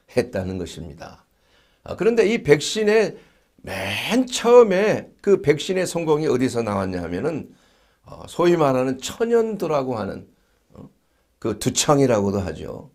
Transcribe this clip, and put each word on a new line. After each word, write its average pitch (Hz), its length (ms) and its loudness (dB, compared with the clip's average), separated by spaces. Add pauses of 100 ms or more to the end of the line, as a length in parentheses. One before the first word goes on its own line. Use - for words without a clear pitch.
(160)
했다는 95 420 -2
것입니다. 80 680 -14 (580)
아, - 120 -10
그런데 208 320 2
이 226 160 0
백신의 208 760 2 (440)
맨 - 640 -4
처음에 214 840 4 (100)
그 196 200 4
백신의 170 440 0
성공이 160 420 0
어디서 120 360 0
나왔냐 95 400 -2
하면은, 107 500 -6 (520)
어, - 220 -20
소위 175 300 2
말하는 131 420 0
천연두라고 196 1000 -2
하는, 98 300 -8 (460)
어, - 160 -20 (480)
그 110 220 -6
두창이라고도 123 800 2
하죠. 80 560 -10